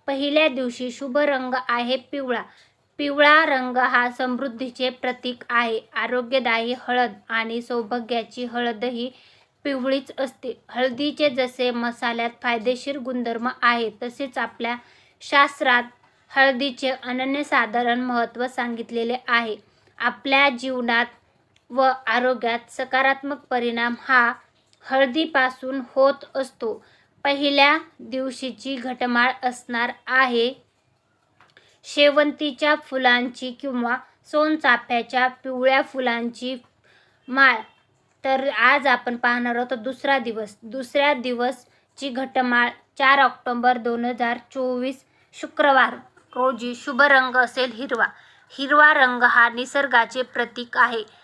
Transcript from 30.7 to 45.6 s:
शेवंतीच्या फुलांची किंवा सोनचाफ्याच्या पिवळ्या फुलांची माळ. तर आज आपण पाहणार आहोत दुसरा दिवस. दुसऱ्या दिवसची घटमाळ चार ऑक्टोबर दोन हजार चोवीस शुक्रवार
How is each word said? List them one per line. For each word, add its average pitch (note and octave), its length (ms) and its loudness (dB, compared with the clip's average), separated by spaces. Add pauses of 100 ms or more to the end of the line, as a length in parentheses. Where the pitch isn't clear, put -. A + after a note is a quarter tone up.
शेवंतीच्या D4 920 2
फुलांची B3+ 760 -2
किंवा B3 460 -4 (340)
सोनचाफ्याच्या B3+ 960 0
पिवळ्या C4 540 0
फुलांची B3 760 -4 (680)
माळ. C4 280 4 (680)
तर C4+ 260 0
आज B3+ 380 4
आपण B3 280 0
पाहणार A#3+ 400 0
आहोत B3 180 -4
दुसरा C4 440 -2
दिवस. A3 460 -6
दुसऱ्या C4+ 500 0
दिवसची B3+ 960 -6
घटमाळ B3 600 0 (280)
चार C#4 220 4
ऑक्टोबर B3 580 2
दोन A#3 280 -4
हजार A#3+ 320 -2 (140)
चोवीस B3+ 520 -6 (300)
शुक्रवार C4+ 600 2 (420)